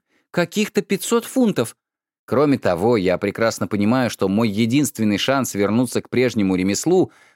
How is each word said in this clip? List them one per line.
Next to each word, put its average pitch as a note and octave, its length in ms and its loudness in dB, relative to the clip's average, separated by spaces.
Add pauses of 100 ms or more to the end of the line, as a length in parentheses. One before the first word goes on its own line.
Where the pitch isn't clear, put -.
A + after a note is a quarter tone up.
(320)
каких-то F3+ 500 -2
пятьсот A3 440 -2
фунтов". G#3 500 0 (500)
Кроме C3+ 340 2
того, G2 360 2
я F2+ 220 2
прекрасно G#2+ 500 -2
понимаю, A2 440 0
что G2 180 -2
мой A2 200 0
единственный A2+ 680 0
шанс C3 380 -2
вернуться G#2 460 0
к - 80 -12
прежнему A2 460 0
ремеслу — G2+ 560 0 (240)